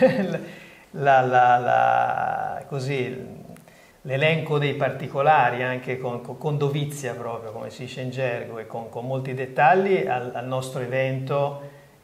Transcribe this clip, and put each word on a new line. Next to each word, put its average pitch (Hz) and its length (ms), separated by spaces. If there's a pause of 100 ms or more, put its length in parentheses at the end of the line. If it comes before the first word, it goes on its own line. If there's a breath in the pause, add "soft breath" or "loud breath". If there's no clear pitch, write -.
<laughs> - 920
la, 139 280
la, 123 380
la, 120 1080
così, 131 760 (600 soft breath)
l'elenco 151 560
dei 143 160
particolari, 135 880
anche 127 360
con, 120 240
con, 131 160
con 147 200
dovizia 143 560
proprio, 113 380
come 117 180
si - 120
dice 123 180
in 127 100
gergo, 117 480
e 110 80
con, 113 220
con 120 180
molti 131 280
dettagli 160 760
al, 123 260
al 120 120
nostro 131 340
evento 131 880 (340 loud breath)